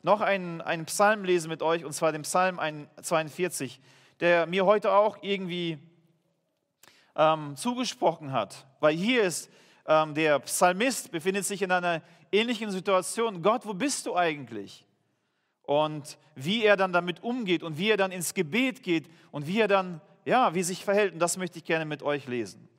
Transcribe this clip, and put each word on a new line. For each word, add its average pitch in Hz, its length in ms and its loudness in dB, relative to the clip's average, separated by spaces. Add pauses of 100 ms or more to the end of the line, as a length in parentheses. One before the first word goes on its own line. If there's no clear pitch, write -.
noch 208 180 4
einen, 180 400 -2
einen 165 240 -4
Psalm 208 400 2
lesen 175 240 0
mit 160 120 -6
euch, 165 220 0
und 156 80 -10
zwar 160 200 0
den 151 100 -8
Psalm 185 380 0
ein-, 151 280 -6 (140)
zweiundvierzig, 156 800 -4 (380)
der 170 260 4
mir 180 200 0
heute 208 280 4
auch 208 280 4
irgendwie, 175 580 -4 (1400)
ähm, 151 420 2
zugesprochen 226 760 -2
hat. 113 360 -4 (120)
Weil 151 160 4
hier 220 280 2
ist, - 260 -2 (360)
ähm, 156 280 4
der 151 260 2
Psalmist 190 720 0
befindet 185 340 -4
sich 196 160 -4
in 185 100 -2
einer 175 300 0 (300)
ähnlichen 220 400 0
Situation. 190 680 -2
„Gott, 214 240 2
wo 208 80 -8
bist 262 320 -4
du 208 100 -4
eigentlich?“ 135 680 -4 (800)
Und 151 540 -2 (180)
wie 196 280 -2
er 208 140 6
dann 190 160 0
damit 175 300 0
umgeht 220 400 -2
und 160 140 -8
wie 196 120 0
er 214 80 4
dann 190 140 0
ins 180 220 -6
Gebet 202 500 -2
geht 165 260 -2 (220)
und 147 160 -8
wie 196 120 -2
er 214 80 4
dann, 185 320 2 (240)
ja, 208 300 4
wie 185 100 0
sich 175 220 -6
verhält. 202 280 2
Und 165 60 -12
das 170 180 0
möchte 185 200 -8
ich 160 80 -16
gerne 160 200 0
mit 151 180 -8
euch 143 240 -2
lesen. 117 520 -6